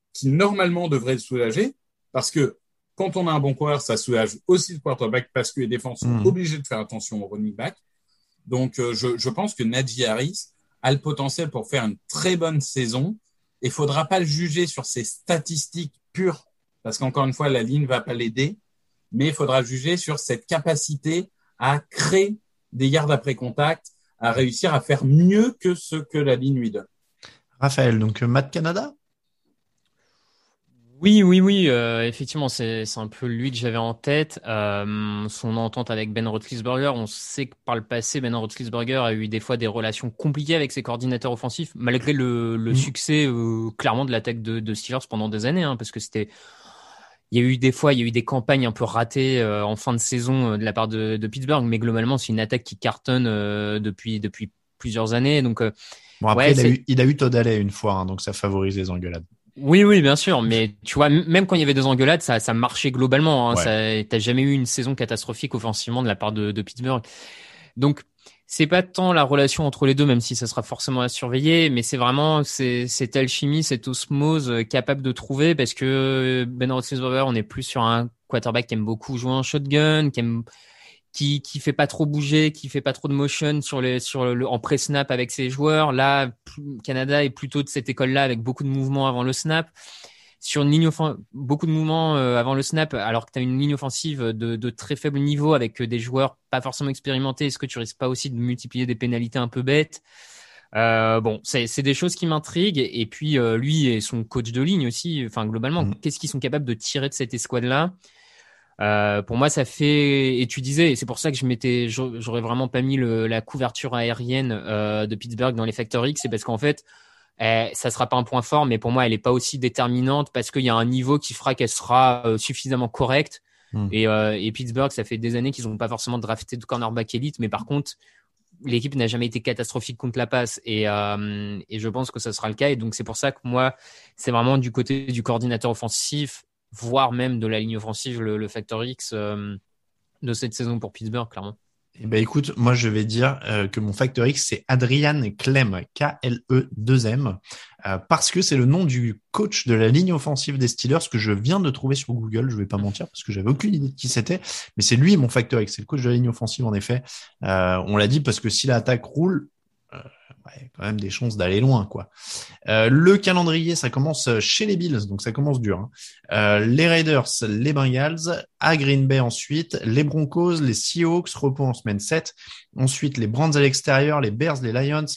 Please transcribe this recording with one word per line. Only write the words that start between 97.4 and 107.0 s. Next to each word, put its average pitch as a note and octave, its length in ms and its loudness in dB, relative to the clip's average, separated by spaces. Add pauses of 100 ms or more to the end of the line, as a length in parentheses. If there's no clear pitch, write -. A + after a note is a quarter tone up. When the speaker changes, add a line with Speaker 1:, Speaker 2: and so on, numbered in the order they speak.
Speaker 3:
est-ce C3+ 140 -6
que C#3+ 60 -6
tu B2+ 140 -8
risques A2+ 180 -8
pas B2+ 120 -2
aussi C3 200 -4
de B2+ 60 -6
multiplier B2 500 -4
des B2 100 -2
pénalités A#2+ 440 -2
un A#2+ 80 0
peu B2+ 140 -4
bêtes ? C#3+ 400 0 (720)
Euh, A2+ 460 4
bon, G#2+ 220 -2
c'est, A#2+ 240 -2
c'est C#3+ 140 -4
des C#3 120 2
choses F3 220 0
qui - 100 -4
m'intriguent. D#3+ 680 0
Et A2+ 140 -2
puis, D3+ 340 -2
euh, A2+ 160 2
lui C#3+ 320 2
et A2+ 140 2
son A2+ 240 -6
coach A#2 260 -6
de B2+ 100 -2
ligne E3 240 2
aussi, C#3 400 -4
enfin, A2 200 -4
globalement, B2 400 -2
Speaker 2:
Mhm. C#3 160 -2
Speaker 3:
qu'est-ce - 180 -4
qu'ils D3 100 -8
sont C3+ 100 -6
capables C#3 260 -2
de A#2+ 80 -4
tirer C3+ 340 -4